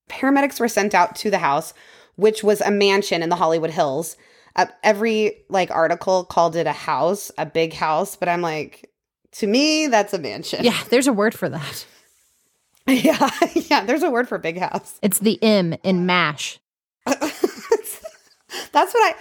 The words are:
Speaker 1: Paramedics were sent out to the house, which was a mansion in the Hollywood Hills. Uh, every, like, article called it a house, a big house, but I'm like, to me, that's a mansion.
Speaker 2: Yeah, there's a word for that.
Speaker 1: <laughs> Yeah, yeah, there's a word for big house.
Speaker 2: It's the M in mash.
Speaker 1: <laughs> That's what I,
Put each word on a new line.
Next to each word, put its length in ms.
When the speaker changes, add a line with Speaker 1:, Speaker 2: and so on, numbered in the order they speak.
Speaker 1:
Paramedics 480
were 80
sent 260
out 220
to 160
the 80
house, 340
which 260
was 180
a 80
mansion 540
in 60
the 60
Hollywood 360
Hills. 440
Uh, 120
every, 640
like, 220
article 520
called 320
it 120
a 40
house, 680
a 80
big 260
house, 420
but 140
I'm 140
like, 480
to 160
me, 400
that's 260
a 60
mansion. 440
Speaker 2:
Yeah, 280
there's 160
a 60
word 200
for 160
that. 420
Speaker 1:
<laughs> 960
Yeah, 440
yeah, 300
there's 180
a 80
word 180
for 80
big 220
house. 420
Speaker 2:
It's 160
the 240
M 400
in 240
mash. 540
Speaker 1:
<laughs> 220
That's 220
what 220
I, 60